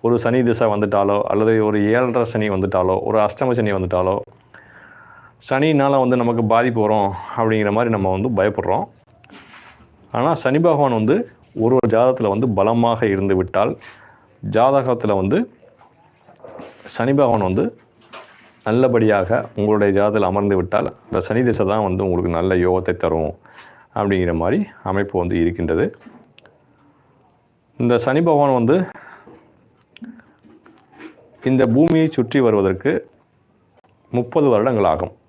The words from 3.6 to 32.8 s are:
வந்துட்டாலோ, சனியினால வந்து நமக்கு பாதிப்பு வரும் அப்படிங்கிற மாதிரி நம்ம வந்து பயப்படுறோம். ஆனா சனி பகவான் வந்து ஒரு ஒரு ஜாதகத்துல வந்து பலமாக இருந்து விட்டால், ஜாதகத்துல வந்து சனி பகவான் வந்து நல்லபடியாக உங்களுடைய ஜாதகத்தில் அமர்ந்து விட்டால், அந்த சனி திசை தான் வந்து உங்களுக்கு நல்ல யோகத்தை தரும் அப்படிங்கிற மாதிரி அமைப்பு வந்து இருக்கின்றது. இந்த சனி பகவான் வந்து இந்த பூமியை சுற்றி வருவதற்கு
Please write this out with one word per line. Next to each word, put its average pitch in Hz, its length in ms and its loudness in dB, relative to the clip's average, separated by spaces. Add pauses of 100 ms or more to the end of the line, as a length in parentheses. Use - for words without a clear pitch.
வந்துட்டாலோ, 92 420 -2 (1300)
சனியினால 139 500 2
வந்து 127 220 2
நமக்கு 117 220 0 (100)
பாதிப்பு 120 280 2
வரும் 107 280 0 (280)
அப்படிங்கிற 110 340 0
மாதிரி 117 240 0
நம்ம 95 160 -2
வந்து 98 180 -2
பயப்படுறோம். 98 560 -2 (1300)
ஆனா 127 200 -2
சனி 139 260 0
பகவான் 143 400 2
வந்து 117 160 2 (480)
ஒரு 117 120 2
ஒரு 120 180 2
ஜாதகத்துல 120 400 2
வந்து 120 160 0
பலமாக 113 580 0
இருந்து 98 280 0
விட்டால், 92 360 0 (720)
ஜாதகத்துல 120 720 2
வந்து 98 220 0 (1500)
சனி 127 280 -2
பகவான் 120 360 2
வந்து 113 160 0 (1000)
நல்லபடியாக 110 640 2 (260)
உங்களுடைய 104 380 0
ஜாதகத்தில் 101 380 0
அமர்ந்து 101 240 0
விட்டால், 90 340 -2 (160)
அந்த 104 220 -4
சனி 117 160 0
திசை 113 220 0
தான் 104 220 0
வந்து 92 160 -2
உங்களுக்கு 90 360 -2
நல்ல 92 160 0
யோகத்தை 90 420 0
தரும் 80 380 -2 (600)
அப்படிங்கிற 98 400 0
மாதிரி 90 220 -2 (260)
அமைப்பு 98 360 -4
வந்து 90 200 -2
இருக்கின்றது. 85 460 -2 (1900)
இந்த 120 180 2
சனி 135 240 0
பகவான் 143 380 2
வந்து 120 160 2 (2750)
இந்த 131 200 2 (100)
பூமியை 160 340 4
சுற்றி 135 320 -2
வருவதற்கு 104 520 2 (1200)